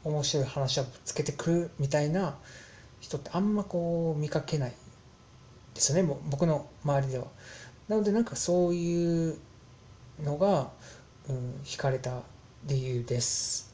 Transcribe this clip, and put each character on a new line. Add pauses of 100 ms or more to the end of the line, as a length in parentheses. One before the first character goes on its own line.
面
白
い
話
を
ぶ (140)
つ
け
て
く
る (100)
み
た
い
な (640)
人
っ
て
あ
ん
ま
こ
う、
見
か
け
な
い (1000)
で
す
よ
ね。
も
う (120)
僕
の (180)
周
り
で
は。 (640)
な
の
で
な
ん
か
そ
う
い
う (840)
の
が、 (580)
う
ん、
惹
か
れ
た (420)
理
由
で
す。